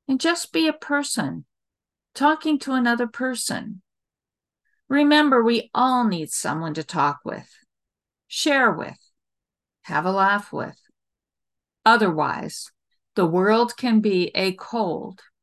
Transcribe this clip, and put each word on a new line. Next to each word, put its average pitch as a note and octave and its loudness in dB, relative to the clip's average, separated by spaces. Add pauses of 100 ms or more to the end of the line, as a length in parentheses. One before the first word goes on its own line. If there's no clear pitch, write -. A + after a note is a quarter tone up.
and C4 0
just E4+ -2
be D#4+ 2
a D4+ 2
person C#4+ -4 (720)
talking D#4 2
to C#4 -6
another A#3+ 2
person. A3+ -6 (1080)
Remember, D4 4
we A#3 0
all B3+ 2
need F3 -2
someone D#3+ -6
to D#3+ -6
talk D3 -2
with, - -10 (760)
share C4+ 2
with, - -10 (840)
have D#3 -4
a F#3+ 0
laugh G3 0
with. - -10 (1040)
Otherwise, F3+ 0 (440)
the F#3 2
world G#3 2
can A#3 2
be F#3+ 0
a F#3+ -2
cold F#3 -6 (220)